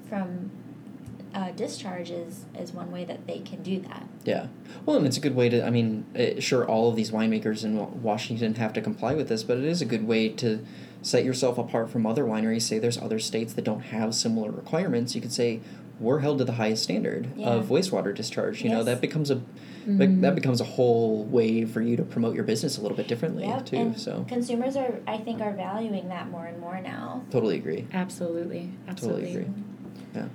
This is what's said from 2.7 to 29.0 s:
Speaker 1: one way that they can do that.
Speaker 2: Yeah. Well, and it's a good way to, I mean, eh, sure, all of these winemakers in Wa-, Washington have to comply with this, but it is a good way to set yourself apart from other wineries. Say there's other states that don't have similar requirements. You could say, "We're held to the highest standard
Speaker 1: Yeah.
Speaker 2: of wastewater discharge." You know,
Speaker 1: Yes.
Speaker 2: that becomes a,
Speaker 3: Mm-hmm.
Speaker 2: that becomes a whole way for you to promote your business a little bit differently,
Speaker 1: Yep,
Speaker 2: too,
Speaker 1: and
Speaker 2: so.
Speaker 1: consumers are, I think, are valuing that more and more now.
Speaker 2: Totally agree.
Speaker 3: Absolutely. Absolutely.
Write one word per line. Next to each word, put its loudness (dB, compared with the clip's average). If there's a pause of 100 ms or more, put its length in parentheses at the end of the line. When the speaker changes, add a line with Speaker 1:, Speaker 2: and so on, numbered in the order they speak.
Speaker 1:
one -8
way -6
that -10
they -6
can -12
do -2
that. -12 (220)
Speaker 2:
Yeah. 0 (380)
Well, 4
and 6
it's 2
a -2
good 2
way 6
to, 4
I 2
mean, 2 (100)
eh, 2
sure, 4
all 6
of 2
these 0
winemakers 2
in 0
Wa-, 0 (160)
Washington 0
have 0
to 0
comply 0
with 0
this, 0
but 2
it 0
is 2
a 0
good 0
way 4
to 0 (380)
set 4
yourself 2
apart 0
from 2
other 2
wineries. 2
Say 0
there's 2
other -2
states -2
that -2
don't 0
have -2
similar 2
requirements. 0
You -2
could -6
say, 0 (380)
"We're 4
held 2
to 4
the 2
highest 2
standard 0
Speaker 1:
Yeah. 0
Speaker 2:
of 4
wastewater 2
discharge." -2
You 2
know, 4
Speaker 1:
Yes. 2
Speaker 2:
that 2
becomes 0
a, 2 (460)
Speaker 3:
Mm-hmm. 8
Speaker 2:
that 6
becomes 2
a 2
whole 4
way 4
for 0
you 2
to 2
promote 0
your 0
business 0
a -6
little -2
bit -2
differently, -2
Speaker 1:
Yep, -2
Speaker 2:
too, -2
Speaker 1:
and 0
Speaker 2:
so. -4
Speaker 1:
consumers 0
are, 0 (120)
I -4
think, -6
are -2
valuing -4
that -6
more -8
and -10
more -8
now. -8
Speaker 2:
Totally 4
agree. -4
Speaker 3:
Absolutely. -4 (160)
Absolutely. -4